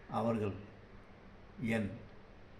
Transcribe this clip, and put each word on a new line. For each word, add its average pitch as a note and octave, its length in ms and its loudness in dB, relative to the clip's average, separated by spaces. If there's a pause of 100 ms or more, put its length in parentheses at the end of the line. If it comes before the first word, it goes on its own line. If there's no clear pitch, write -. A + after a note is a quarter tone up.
(120)
அவர்கள் A2 580 4 (920)
என் A2 280 6 (720)